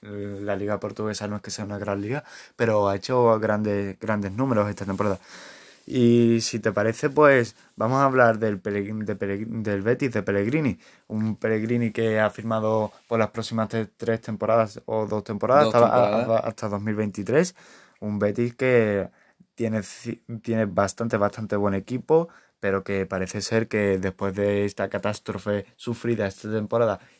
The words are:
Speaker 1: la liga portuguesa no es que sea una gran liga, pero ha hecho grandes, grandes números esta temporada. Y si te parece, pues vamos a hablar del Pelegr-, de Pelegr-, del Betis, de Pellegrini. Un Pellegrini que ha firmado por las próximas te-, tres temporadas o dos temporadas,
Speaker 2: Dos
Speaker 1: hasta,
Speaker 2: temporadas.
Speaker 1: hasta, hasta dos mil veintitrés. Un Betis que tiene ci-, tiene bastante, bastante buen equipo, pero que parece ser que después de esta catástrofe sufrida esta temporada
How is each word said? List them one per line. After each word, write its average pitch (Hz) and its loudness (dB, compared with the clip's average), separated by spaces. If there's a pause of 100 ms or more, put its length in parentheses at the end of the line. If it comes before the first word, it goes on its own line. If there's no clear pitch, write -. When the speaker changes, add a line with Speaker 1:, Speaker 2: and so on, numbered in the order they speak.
Speaker 1:
la 101 -8
liga 101 -4
portuguesa 107 -6
no 104 -6
es 101 -12
que 101 -12
sea 107 -8
una 101 -8
gran 101 -4
liga, 120 -6 (320)
pero 107 2
ha 98 0
hecho 117 2
grandes, 104 -2
grandes 101 -2
números 110 0
esta 98 -8
temporada. 98 -2 (640)
Y 117 4
si 113 -4
te 107 0
parece, 113 0
pues 139 6 (200)
vamos 123 0
a 139 4
hablar 120 4
del 107 -2
Pelegr-, 104 -6
de 101 -4
Pelegr-, 101 -6
del 104 -4
Betis, 123 0
de 110 -2
Pellegrini. 104 0 (300)
Un 107 -2
Pellegrini 113 0
que 110 0
ha 107 2
firmado 110 -2 (160)
por 113 0
las 110 2
próximas 110 -4
te-, 113 -4
tres 113 -4
temporadas 110 0
o 110 -2
dos 107 -4
temporadas, 113 4
Speaker 2:
Dos 110 0
Speaker 1:
hasta, 117 6
Speaker 2:
temporadas. 113 4
Speaker 1:
hasta, 113 0
hasta 110 -6
dos 101 -2
mil 107 -2
veintitrés. 107 0 (460)
Un 104 -4
Betis 110 0
que 110 2 (440)
tiene 110 -2
ci-, - -10 (180)
tiene 113 0
bastante, 101 0
bastante 101 -2
buen 101 0
equipo, 151 0 (320)
pero 98 -2
que 98 -4
parece 92 -6
ser 113 0
que 101 2
después 95 -4
de 101 0
esta 101 -4
catástrofe 104 -4 (100)
sufrida 117 -4
esta 101 -10
temporada 110 0 (220)